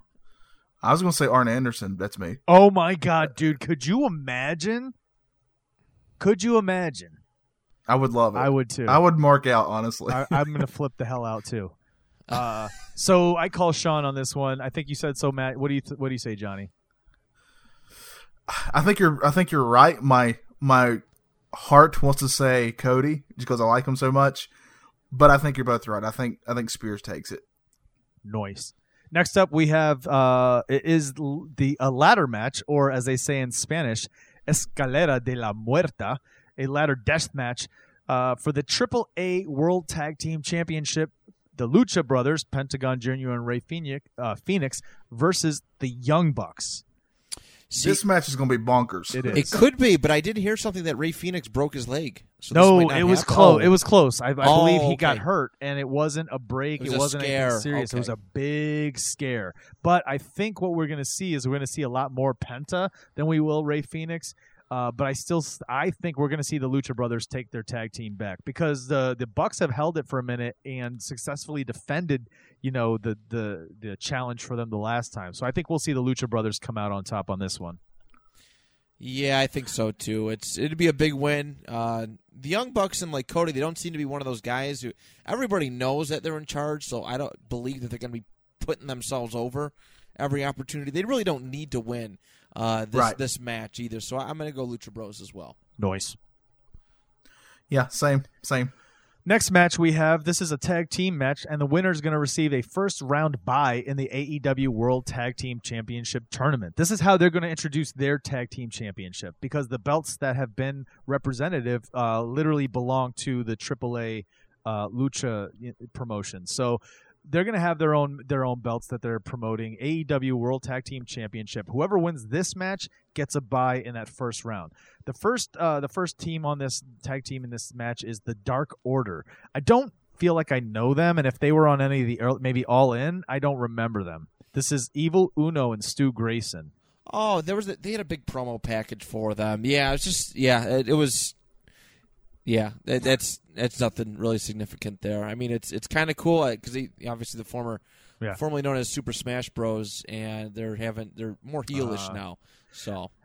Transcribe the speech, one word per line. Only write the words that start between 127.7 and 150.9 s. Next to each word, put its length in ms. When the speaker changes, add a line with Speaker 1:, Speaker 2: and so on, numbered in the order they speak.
Speaker 2:
match 280
is 220
the 100
Dark 480
Order. 420
I 60
don't 320
feel 180
like 160
I 80
know 360
them, 240
and 80
if 120
they 140
were 160
on 120
any 200
of 80
the 120
early, 200
maybe 240
All 280
In, 360
I 100
don't 200
remember 440
them. 240
This 180
is 220
Evil 440
Uno 340
and 120
Stu 280
Grayson. 600
Speaker 3:
Oh, 280
there 140
was 140
a, 80
they 160
had 80
a 40
big 220
promo 340
package 440
for 300
them. 300
Yeah, 260
it 20
was 120
just, 320
yeah, 280
it, 240
it 60
was, 400
yeah, 280
that, 180
that's, 380
that's 260
nothing 360
really 220
significant 640
there. 220
I 100
mean, 160
it's, 220
it's 140
kinda 280
cool, 280
uh, 140
'cause 180
he, 140
obviously 300
the 60
former, 360
Speaker 2:
Yeah. 140
Speaker 3:
formerly 280
known 140
as 120
Super 240
Smash 380
Bros, 580
and 460
they're 220
having, 380